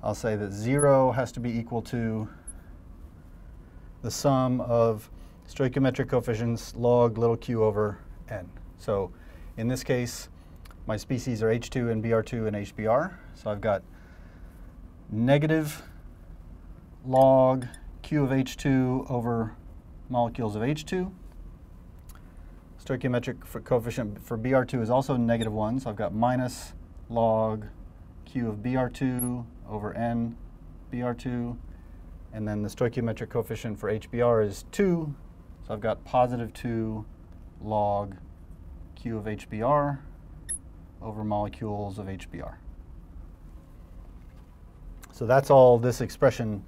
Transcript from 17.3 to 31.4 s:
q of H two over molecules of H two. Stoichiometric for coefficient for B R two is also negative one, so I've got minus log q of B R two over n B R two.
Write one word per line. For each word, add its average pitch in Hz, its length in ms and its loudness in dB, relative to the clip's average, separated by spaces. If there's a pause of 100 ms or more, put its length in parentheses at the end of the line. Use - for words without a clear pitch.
q 151 220 2
of 131 80 2
H 135 260 0
two 131 500 2
over 117 480 0 (540)
molecules 117 460 0
of 107 80 -2
H 147 220 0
two. 185 260 -2 (1700)
Stoichiometric 123 640 -2
for - 160 -10
coefficient 113 640 -2
for 120 100 -6
B 120 180 0
R 131 120 6
two 127 160 -2
is 110 80 -2
also 131 260 2
negative 117 380 2
one, 110 260 0
so 123 120 -6
I've 104 40 -6
got 101 200 -4
minus 127 580 0 (360)
log 110 580 2 (580)
q 120 240 -4
of 101 140 -6
B 123 120 0
R 127 140 2
two 123 560 -2 (240)
over 104 240 -6
n 117 420 -2 (540)
B 123 140 -6
R 123 100 -2
two. 120 460 -6 (720)